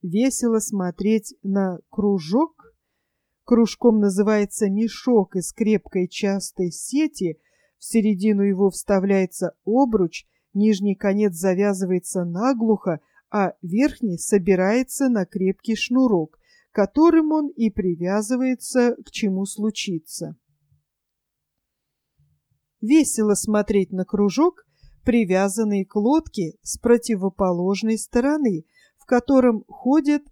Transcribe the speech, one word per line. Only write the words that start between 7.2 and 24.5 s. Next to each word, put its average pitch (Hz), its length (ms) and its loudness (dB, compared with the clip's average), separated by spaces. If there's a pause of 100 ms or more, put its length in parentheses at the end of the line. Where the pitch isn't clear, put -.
в - 60 -20
середину 208 580 2
его 196 280 2
вставляется 190 840 0 (120)
обруч, 220 640 0 (260)
нижний 202 440 2
конец 202 380 0
завязывается 185 880 -2
наглухо, 208 760 -2 (320)
а 202 220 0 (100)
верхний 202 560 -2
собирается 202 920 0
на 214 180 0
крепкий 196 500 -4
шнурок, 233 640 0 (320)
которым 311 580 2
он 311 160 0
и 226 240 -2
привязывается, 214 1300 -2
к - 80 -20
чему 190 340 -2
случится. 175 880 -8 (2500)
Весело 220 540 2
смотреть 208 580 0
на 185 120 -4
кружок, 208 600 0 (380)